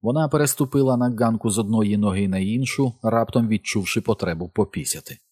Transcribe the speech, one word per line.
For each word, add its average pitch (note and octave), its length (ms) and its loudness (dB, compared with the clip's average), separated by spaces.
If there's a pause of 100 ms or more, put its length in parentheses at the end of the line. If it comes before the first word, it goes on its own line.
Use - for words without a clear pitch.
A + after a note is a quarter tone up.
Вона D3 260 0
переступила C#3 680 2
на B2 220 2
ганку A2+ 320 2
з G2+ 80 -2
одної G#2+ 380 2
ноги G2+ 320 2
на F#2+ 100 0
іншу, B2 540 0 (100)
раптом A#2 460 0
відчувши G#2 520 -2
потребу F2 480 -4
попісяти. - 720 -6 (140)